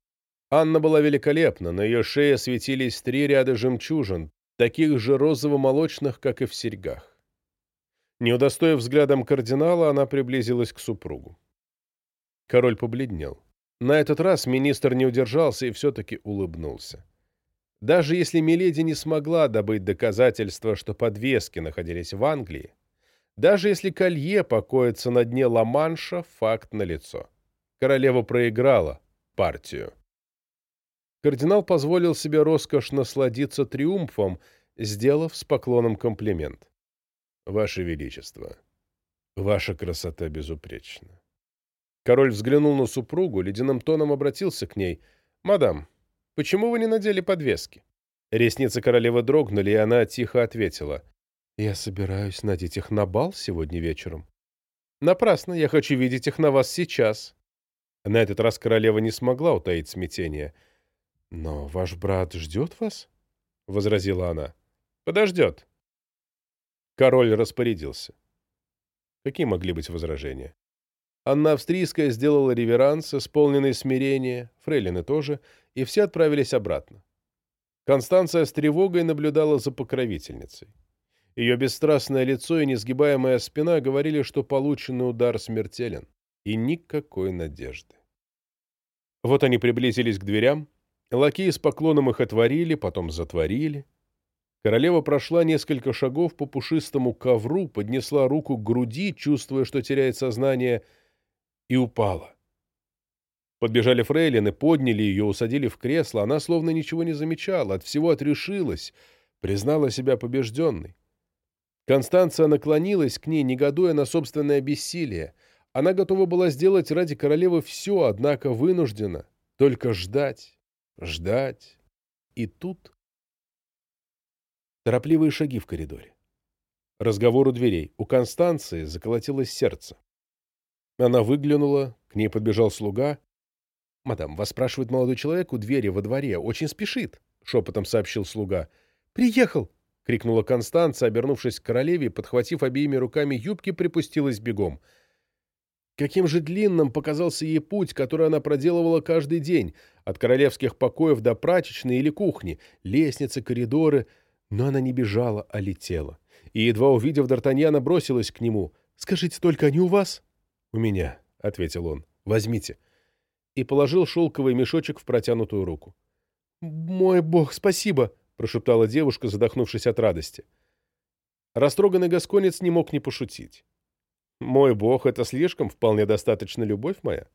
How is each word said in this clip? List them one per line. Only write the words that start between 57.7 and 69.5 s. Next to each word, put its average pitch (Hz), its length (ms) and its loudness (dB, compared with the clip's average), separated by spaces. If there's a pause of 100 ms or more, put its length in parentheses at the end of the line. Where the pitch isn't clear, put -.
На 107 140 2
этот 101 220 2
раз 113 180 2
королева 110 400 4
не 110 120 0
смогла 127 440 0
утаить 85 340 -4
смятение. 80 640 -8 (760)
«Но 78 360 -10
ваш 87 300 -6
брат 92 380 -4
ждёт 87 440 -6
вас?» - 300 -8 (580)
возразила 98 640 -2
она. 78 240 -8 (500)
«Подождёт». 175 640 0 (1300)
Король 127 400 4
распорядился. 107 800 -4 (1080)
Какие 139 200 -2
могли 92 280 -2